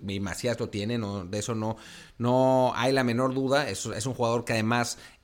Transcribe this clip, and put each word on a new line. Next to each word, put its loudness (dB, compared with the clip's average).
y -2
Macías -2
lo -4
tiene, -2
no, -6
de -6
eso -4
no, -2
no 4
hay 2
la 4
menor 2
duda. 2
Es, -6
es -4
un -2
jugador 0
que 0
además, 0